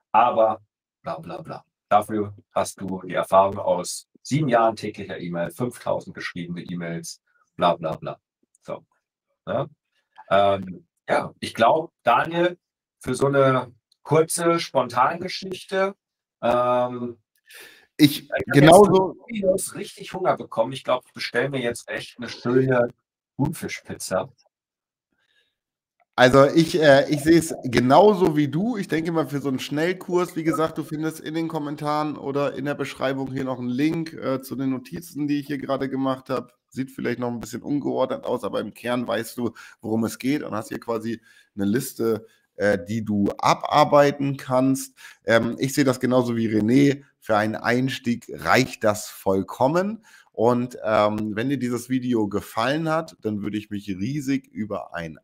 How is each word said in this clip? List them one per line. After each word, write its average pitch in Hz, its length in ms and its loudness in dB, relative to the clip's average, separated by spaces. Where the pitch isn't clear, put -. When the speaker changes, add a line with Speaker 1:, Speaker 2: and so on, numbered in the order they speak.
Speaker 1:
aber 110 480 4
bla, 170 160 -10
bla, 85 240 -14
bla. - 220 -16
Dafür 104 440 0
hast - 260 -4
du 92 220 -8
die 92 120 -10
Erfahrung 98 440 2
aus 90 500 -4
sieben 147 260 -2
Jahren 113 280 2
täglicher 95 440 -10
E-Mail, 85 300 -6
fünftausend 90 640 -6
geschriebene 87 480 -10
E-Mails, 85 580 -10
bla, 85 200 2
bla, 78 200 -6
bla. - 220 -12
So, - 220 -14
ne? 127 220 -4
Ähm, 98 560 0
ja, - 320 -2
ich - 140 -8
glaub, 156 380 2
Daniel, 165 540 0
für 131 140 -6
so 135 120 0
eine 135 460 2
kurze 170 580 2
Spontangeschichte, 180 1300 -2
ähm, 123 760 0
Speaker 2:
Ich - 280 4
Speaker 1:
ich - 60 -20
hab - 120 -4
Speaker 2:
genauso 180 600 8
Speaker 1:
jetzt 196 480 -2
richtig - 380 -12
Hunger 175 220 0
bekommen. 117 360 -4
Ich 131 120 -12
glaub, 127 220 -2
ich - 60 -20
bestell 123 380 -4
mir 135 100 -4
jetzt 117 280 -6
echt - 300 -12
eine 117 100 -10
schöne 123 600 2
Thunfischpizza. - 920 -4
Speaker 2:
Also 127 320 8
ich, 160 340 2
äh, 143 300 8
ich 143 120 0
seh's 165 320 4
genauso 156 720 6
wie 147 120 2
du. 202 280 -2
Ich 220 120 -4
denke 160 240 -2
mal, 160 140 0
für 139 140 -6
so 135 80 -4
einen 131 120 -2
Schnellkurs, 175 760 -2
wie 165 80 -6
gesagt, 156 320 -2
du 156 80 -6
findest 156 360 -8
in 156 140 -8
den 165 140 -2
Kommentaren 151 680 -4
oder 139 360 -4
in 131 120 -8
der 143 80 -4
Beschreibung 135 580 -6
hier 135 120 -6
noch 127 140 -6
einen 123 120 -6
Link, 156 420 -2
äh, 131 300 -6
zu 131 120 -12
den 135 160 -4
Notizen, 147 560 -8
die 143 140 -2
ich 143 60 -12
hier 147 120 -6
gerade 135 300 -4
gemacht 135 400 -4
hab. 135 240 -6
Sieht 135 220 -8
vielleicht - 280 -6
noch 123 120 -4
ein 117 100 -8
bisschen 110 220 -12
ungeordnet 127 600 -2
aus, 120 200 -4
aber 107 160 -4
im 107 140 -8
Kern 120 320 -4
weißt 110 320 -6
du, 120 140 -4
worum 110 240 -2
es 104 140 -4
geht 139 240 -2
und - 120 -8
hast 107 140 -6
hier - 120 -10
quasi 113 400 -6
eine 101 100 -2
Liste, 113 640 -2
äh, 101 300 2
die 110 180 -4
du 101 340 0
abarbeiten 143 960 2
kannst. 135 580 0
Ähm, 117 340 2
ich 131 160 -2
seh 143 100 2
das 127 140 2
genauso 123 380 2
wie 113 120 0
René. 131 560 4
Für 110 160 0
einen 107 200 2
Einstieg 120 760 -2
reicht 82 540 2
das 104 240 0
vollkommen. 143 960 -2
Und, 120 480 0
ähm, 107 540 0
wenn 127 140 -4
dir 139 80 -2
dieses 120 320 -6
Video 123 360 0
gefallen 120 600 -4
hat, 160 320 -4
dann 107 220 -4
würde 107 160 -6
ich 104 100 -10
mich 101 220 -10
riesig 131 580 -4
über 101 460 -10
ein 82 300 -10